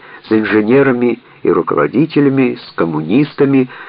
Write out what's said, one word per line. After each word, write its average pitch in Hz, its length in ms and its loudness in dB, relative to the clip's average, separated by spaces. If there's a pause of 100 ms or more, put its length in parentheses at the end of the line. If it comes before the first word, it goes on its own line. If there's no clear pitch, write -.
(240)
с - 80 -16
инженерами 113 880 2 (240)
и - 80 2
руководителями, 123 1120 0
с - 100 -20
коммунистами, 127 920 0 (220)